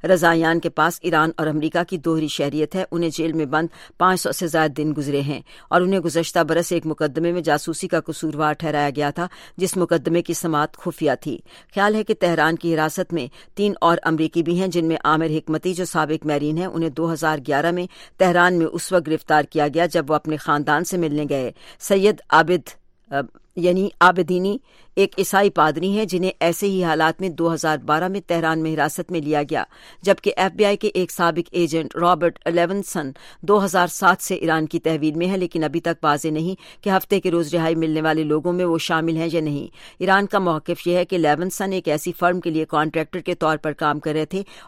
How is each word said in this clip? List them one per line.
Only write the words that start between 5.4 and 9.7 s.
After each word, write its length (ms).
اور 120
انہیں 200
گزشتہ 380
برس 340
ایک 140
مقدمے 460
میں 80
جاسوسی 480
کا 120
قصوروار 520
ٹھہرایا 440
گیا 140
تھا، 160
جس 200